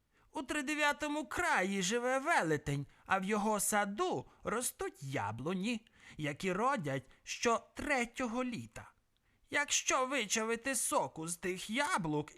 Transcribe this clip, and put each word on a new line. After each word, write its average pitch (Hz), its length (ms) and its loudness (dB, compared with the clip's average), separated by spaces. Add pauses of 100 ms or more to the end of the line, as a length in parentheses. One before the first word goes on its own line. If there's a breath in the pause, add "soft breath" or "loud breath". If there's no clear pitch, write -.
(320 soft breath)
У 285 100 -4
тридев'ятому 294 840 0
краї 196 560 2
живе 240 360 2
велетень, 160 680 2 (200 soft breath)
а 190 120 2
в 190 60 -4
його 208 360 2
саду 208 680 0 (180 loud breath)
ростуть 247 580 -4
яблуні, 135 840 -2 (300 loud breath)
які 151 360 -2
родять 180 580 0 (120 soft breath)
що - 400 0 (120)
третього 254 680 -2
літа. 180 460 -8 (600)
Якщо 285 560 2
вичавити 233 680 0
соку 165 540 0
з 175 80 -6
тих 185 340 -4
яблук 214 680 2